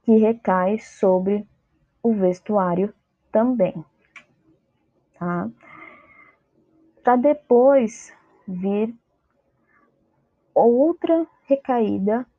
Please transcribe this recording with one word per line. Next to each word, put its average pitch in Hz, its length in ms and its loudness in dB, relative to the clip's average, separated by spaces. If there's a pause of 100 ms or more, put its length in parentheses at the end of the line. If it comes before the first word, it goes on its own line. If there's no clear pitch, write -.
que 220 160 4
recai 214 600 0
sobre 196 680 -2 (540)
o 233 120 0
vestuário 185 800 -2 (400)
também, 220 540 -2 (1300)
tá? 175 280 -6 (1600)
Pra 247 120 4
depois 254 960 2 (360)
vir 202 480 -6 (1600)
outra 320 720 0 (160)
recaída 226 840 -2 (140)